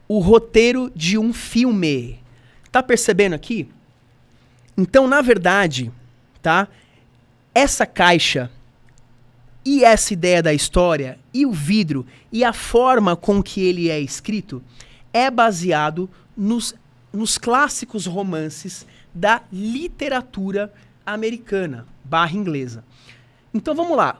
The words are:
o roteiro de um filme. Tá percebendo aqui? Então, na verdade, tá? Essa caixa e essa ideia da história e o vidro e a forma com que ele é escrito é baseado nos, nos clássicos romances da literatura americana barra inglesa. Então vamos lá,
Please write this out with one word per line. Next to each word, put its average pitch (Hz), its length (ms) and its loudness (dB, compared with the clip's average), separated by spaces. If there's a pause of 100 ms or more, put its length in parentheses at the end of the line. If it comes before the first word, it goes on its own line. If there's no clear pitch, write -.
o 214 100 0
roteiro 226 760 4
de 175 240 -2
um 220 140 0
filme. 175 880 -2 (500)
Tá 254 140 0
percebendo 202 500 2
aqui? 156 360 -8 (1080)
Então, 185 300 4
na 277 140 2
verdade, 180 680 0 (520)
tá? 175 260 0 (880)
Essa 262 300 2
caixa 165 640 0 (1120)
e 269 200 2
essa 226 300 6
ideia 175 280 2
da 165 120 2
história 147 640 -2 (140)
e 269 120 0
o 262 60 0
vidro 156 540 -2 (260)
e 226 120 -2
a 233 80 2
forma 233 640 2
com 202 260 0
que - 200 -6
ele 180 280 0
é 156 100 -4
escrito 147 640 -8 (520)
é 254 160 2
baseado 180 800 0 (260)
nos, 220 380 -4 (400)
nos 208 240 -4
clássicos 240 680 -2
romances 175 840 -8 (260)
da 208 380 0
literatura 214 1200 -6 (320)
americana 196 800 -6 (180)
barra 165 320 -2
inglesa. 139 480 -6 (720)
Então 285 220 -4
vamos 330 220 -2
lá, 160 220 0